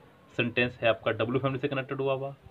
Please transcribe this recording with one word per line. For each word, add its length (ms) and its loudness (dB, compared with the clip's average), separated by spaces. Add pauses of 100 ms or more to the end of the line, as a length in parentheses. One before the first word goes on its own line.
(360)
Sentence 460 0
है 60 4
आपका 220 2
W 280 0
family 200 -2
से 100 0
connected 300 0
हुआ 160 0
हुआ। 200 -6 (160)